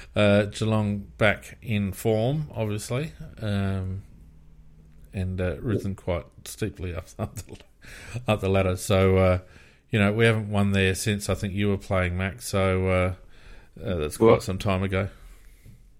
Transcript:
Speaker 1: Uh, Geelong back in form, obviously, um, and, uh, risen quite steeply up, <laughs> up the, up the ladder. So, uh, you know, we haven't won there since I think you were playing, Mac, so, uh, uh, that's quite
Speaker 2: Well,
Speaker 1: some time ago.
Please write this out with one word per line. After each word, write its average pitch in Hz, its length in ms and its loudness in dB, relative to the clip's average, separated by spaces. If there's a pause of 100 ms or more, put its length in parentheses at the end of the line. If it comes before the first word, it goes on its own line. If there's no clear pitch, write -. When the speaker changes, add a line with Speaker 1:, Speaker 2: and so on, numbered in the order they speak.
(140)
Speaker 1:
Uh, 104 300 6
Geelong 107 540 0 (200)
back - 440 0
in 104 300 -2
form, 120 640 0
obviously, 113 580 -4 (280)
um, 98 600 -4 (1120)
and, 92 260 -4
uh, 90 200 -2
risen 101 340 -2
quite - 320 -6 (180)
steeply 95 500 -8
up, - 180 -10
<laughs> - 60 -20
up - 180 -6
the, - 200 -14 (720)
up 107 120 2
the 95 80 0
ladder. 95 280 2
So, 95 400 4
uh, 92 220 4 (520)
you 113 80 2
know, 101 140 2
we 113 140 4
haven't 110 240 2
won 101 220 2
there 95 220 4
since 101 360 -2
I 95 40 2
think 95 200 -6
you 101 160 0
were 95 80 0
playing, 90 400 -2
Mac, 95 240 -4
so, 95 460 0
uh, 92 260 2 (680)
uh, 92 140 -4
that's 76 220 -4
quite 113 80 8
Speaker 2:
Well, 113 140 8
Speaker 1:
some 95 180 -4
time 95 240 0
ago. 95 260 -2 (920)